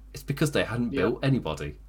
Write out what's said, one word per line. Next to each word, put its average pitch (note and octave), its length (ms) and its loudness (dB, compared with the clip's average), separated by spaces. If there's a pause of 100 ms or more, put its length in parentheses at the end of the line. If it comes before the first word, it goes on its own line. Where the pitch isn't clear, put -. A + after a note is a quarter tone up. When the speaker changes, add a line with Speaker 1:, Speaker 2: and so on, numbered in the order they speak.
(160)
Speaker 1:
It's - 80 -12
because C#3+ 280 0
they F#2 140 2
hadn't A#2 280 -2
Speaker 2:
Yeah. C#3 100 0
Speaker 1:
built A#2+ 200 0
anybody. D#2+ 520 0 (140)